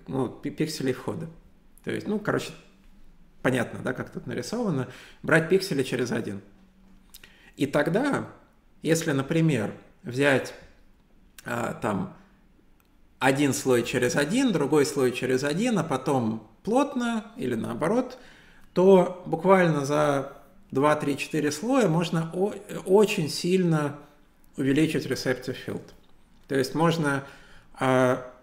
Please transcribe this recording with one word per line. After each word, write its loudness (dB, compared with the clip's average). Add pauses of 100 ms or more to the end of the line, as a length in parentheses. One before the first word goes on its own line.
ну, -4
пи-, -10
пикселей -4
входа. -8 (560)
То -8
есть, -6
ну, -2
короче, -4 (880)
понятно, -2
да, -4
как -10
тут -12
нарисовано. -4 (320)
Брать 2
пиксели 0
через -4
один. -6 (1120)
И -2
тогда, 0 (520)
если, 0
например, 0 (300)
взять, 0 (920)
а, -4
там, -4 (1000)
один 2
слой 2
через 0
один, 2
другой 4
слой 0
через -2
один, 0
а 2
потом -2 (140)
плотно -2
или -4
наоборот, -2 (560)
то 6
буквально 4
за 0 (340)
два, 4
три, -2
четыре -2
слоя 2
можно 0
о-, -2 (320)
очень 4
сильно 0 (560)
увеличить 0
receptive -4
field. -8 (640)
То -4
есть -2
можно, 0 (480)
а, 2 (120)